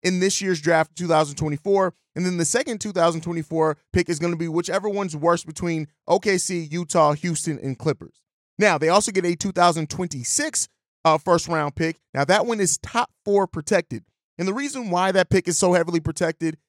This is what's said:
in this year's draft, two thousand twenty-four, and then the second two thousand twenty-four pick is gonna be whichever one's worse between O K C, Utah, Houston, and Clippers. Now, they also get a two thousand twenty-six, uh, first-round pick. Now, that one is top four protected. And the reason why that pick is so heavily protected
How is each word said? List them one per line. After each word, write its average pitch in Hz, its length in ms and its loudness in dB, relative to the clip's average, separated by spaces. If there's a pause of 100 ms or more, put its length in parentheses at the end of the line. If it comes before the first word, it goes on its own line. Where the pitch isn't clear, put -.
in 185 160 0
this 190 220 0
year's 185 200 -2
draft, 160 360 0
two 175 100 -6
thousand 156 300 2
twenty-four, 180 560 0 (240)
and 170 80 -4
then 180 140 -2
the 170 80 0
second 240 340 -2
two 208 120 -8
thousand 165 280 2
twenty-four 160 560 -2 (160)
pick 175 160 0
is 165 100 -4
gonna 175 160 -2
be 170 140 -4
whichever 175 400 -2
one's 196 260 -4
worse 165 300 0
between 160 440 -6 (180)
O 180 120 4
K 190 200 0
C, 175 220 -4
Utah, 156 520 2
Houston, 156 460 -4
and 131 200 -6
Clippers. - 440 -6 (360)
Now, 190 200 4
they 156 100 2
also 202 240 4
get 185 140 0
a 175 100 0
two 196 160 -4
thousand 175 380 4
twenty-six, 180 760 -4 (360)
uh, 156 140 6
first-round 160 580 0
pick. 160 200 -2 (180)
Now, 139 100 0
that 185 220 2
one 226 140 -2
is 185 180 0
top - 320 -4 (140)
four 202 220 2
protected. 165 580 -2 (340)
And 180 80 -2
the 190 80 -2
reason 269 360 -6
why 180 220 2
that 180 180 4
pick 185 180 2
is 165 100 0
so 180 140 4
heavily 170 280 2
protected 160 560 -4 (120)